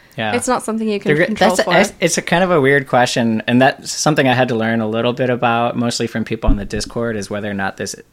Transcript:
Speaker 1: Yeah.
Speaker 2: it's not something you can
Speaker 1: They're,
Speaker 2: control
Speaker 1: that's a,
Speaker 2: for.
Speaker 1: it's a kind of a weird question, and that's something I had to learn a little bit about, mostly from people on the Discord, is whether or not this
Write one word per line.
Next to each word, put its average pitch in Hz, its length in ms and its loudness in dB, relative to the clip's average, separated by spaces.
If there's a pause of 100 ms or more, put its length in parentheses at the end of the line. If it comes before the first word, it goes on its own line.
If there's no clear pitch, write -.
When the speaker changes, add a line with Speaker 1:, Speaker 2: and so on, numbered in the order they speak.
(160)
Speaker 1:
Yeah. 107 200 -2
Speaker 2:
it's 240 120 -4
not 247 160 -2
something 220 240 -4
you 202 140 -2
can 151 140 0
Speaker 1:
They're, 165 100 2
Speaker 2:
control 202 300 2
Speaker 1:
that's - 120 0
a, 180 220 4
Speaker 2:
for. - 100 -16
Speaker 1:
it's 175 180 0
a - 40 0
kind 175 240 2
of 180 60 0
a 165 100 4
weird 135 260 4
question, 120 600 2
and 120 140 4
that's - 300 0
something 151 360 0
I 123 80 2
had 127 140 2
to 123 60 -2
learn 113 240 0
a 110 80 -2
little 117 260 0
bit 127 160 0
about, 120 460 0
mostly 120 320 -2
from 113 160 -4
people 117 260 -2
on 110 80 4
the 98 80 -6
Discord, 113 520 -6
is 98 120 -8
whether 104 200 -6
or 104 60 -6
not 98 220 -6
this 98 180 -8 (180)